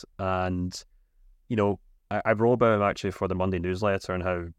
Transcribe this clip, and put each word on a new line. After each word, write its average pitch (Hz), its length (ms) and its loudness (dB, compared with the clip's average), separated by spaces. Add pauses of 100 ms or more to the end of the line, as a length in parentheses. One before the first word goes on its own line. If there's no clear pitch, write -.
(200)
And, 92 640 -2 (640)
you 123 80 -2
know, 101 220 2 (300)
I, 104 160 -2
I 110 80 4
wrote 113 200 4
about 117 220 4
him 101 60 2
actually 101 300 0
for 98 160 -4
the 92 80 -2
Monday 92 240 0
newsletter 92 540 -2
and 90 100 -4
how 87 220 -2 (140)